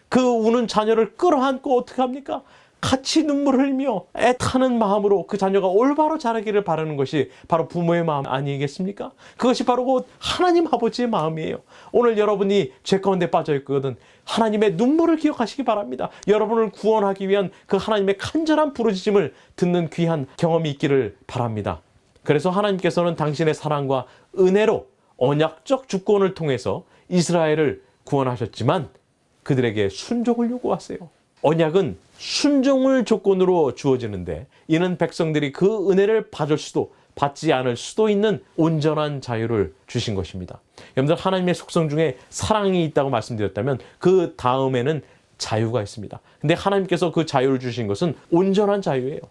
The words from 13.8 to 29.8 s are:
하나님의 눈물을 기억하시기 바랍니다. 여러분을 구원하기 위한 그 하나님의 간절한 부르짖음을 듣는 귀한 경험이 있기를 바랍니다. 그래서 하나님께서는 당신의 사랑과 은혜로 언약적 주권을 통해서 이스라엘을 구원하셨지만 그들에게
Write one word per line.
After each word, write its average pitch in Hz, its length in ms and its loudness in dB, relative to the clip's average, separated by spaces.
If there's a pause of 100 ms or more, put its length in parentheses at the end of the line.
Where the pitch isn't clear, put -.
하나님의 214 500 0
눈물을 311 420 2
기억하시기 277 480 -2
바랍니다. 233 460 -4 (180)
여러분을 214 420 2
구원하기 196 580 0
위한 196 220 2 (160)
그 202 100 0
하나님의 196 420 0
간절한 311 560 0
부르짖음을 202 600 0 (220)
듣는 175 340 0
귀한 165 360 0 (100)
경험이 165 360 0
있기를 135 440 0 (100)
바랍니다. 107 540 -4 (420)
그래서 151 280 0
하나님께서는 175 640 0
당신의 151 380 0
사랑과 139 520 -2 (320)
은혜로 190 480 2 (300)
언약적 151 720 0
주권을 196 460 0
통해서 131 500 -4 (240)
이스라엘을 160 720 0 (220)
구원하셨지만 127 880 -2 (520)
그들에게 113 460 0